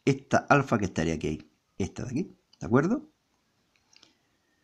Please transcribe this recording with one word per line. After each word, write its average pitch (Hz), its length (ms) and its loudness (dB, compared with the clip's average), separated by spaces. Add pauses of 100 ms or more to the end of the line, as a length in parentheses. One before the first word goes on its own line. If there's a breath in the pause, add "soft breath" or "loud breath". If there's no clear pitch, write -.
esta - 360 2 (100)
alfa 139 280 4
que 101 60 -2
estaría 82 300 -2
aquí, 76 360 -6 (280)
esta 98 260 -6
de 117 60 -10
aquí, 160 280 -6 (220)
¿de - 60 -10
acuerdo? 151 440 0 (1500)